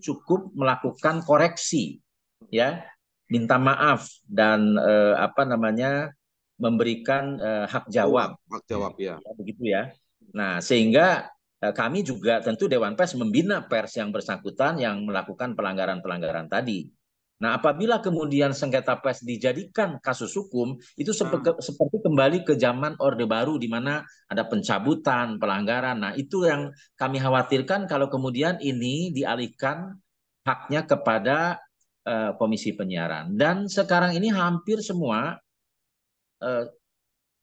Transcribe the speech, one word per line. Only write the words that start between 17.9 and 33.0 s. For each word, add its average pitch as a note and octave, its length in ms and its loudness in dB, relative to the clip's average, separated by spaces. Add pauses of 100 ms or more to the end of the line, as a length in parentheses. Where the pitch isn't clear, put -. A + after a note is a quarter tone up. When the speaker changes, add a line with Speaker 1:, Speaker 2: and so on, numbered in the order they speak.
Speaker 1:
kemudian C#3+ 560 0
sengketa C3 460 0
pers B2+ 240 -4
dijadikan B2+ 760 -2
kasus B2 380 -4
hukum, C3+ 420 -4 (160)
itu D3+ 160 -4
sepe-, - 300 0
Speaker 2:
Hmm. - 180 0
Speaker 1:
seperti D3 400 -2
kembali D#3 480 4
ke D3+ 80 4
zaman B2+ 460 0
Orde A#2+ 260 2
Baru B2 320 0
di A#2 80 -4
mana C3+ 380 -4 (240)
ada G#2+ 180 -2
pencabutan, A#2+ 920 0
pelanggaran. A2+ 580 0
Nah, G2+ 160 -4
itu E3+ 320 0
yang C#3+ 240 0 (240)
kami C3+ 240 -2
khawatirkan C3 680 2
kalau C#3 180 0
kemudian C3+ 560 -2
ini C3+ 480 -2
dialihkan C#3 880 -4 (480)
haknya C#3+ 400 -2
kepada, C3+ 720 2 (480)
eh, A2 320 -2
Komisi A2 380 0
Penyiaran. E2+ 580 -4